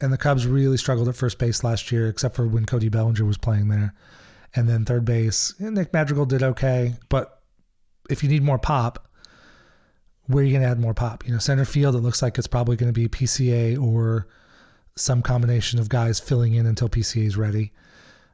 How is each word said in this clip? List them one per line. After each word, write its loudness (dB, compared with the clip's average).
and 0
the -2
Cubs 0
really 2
struggled 0
at -4
first -4
base -2
last -2
year, 0
except -4
for 0
when 0
Cody 0
Bellinger 0
was 0
playing 0
there. 0
And 2
then 0
third 0
base, 0
eh, -6
Nick -2
Madrigal 0
did 0
okay, 0
but -2
if -2
you 0
need 2
more 2
pop, -2
where 2
are 4
you 2
gonna 2
add -2
more 0
pop? -6
You -4
know, -2
center 0
field, 2
it 0
looks -2
like -2
it's -4
probably 0
gonna 0
be 0
P -2
C 0
A 2
or 0
some 0
combination 0
of 0
guys 0
filling 2
in 2
until 0
P 0
C -2
A 2
is 0
ready. -2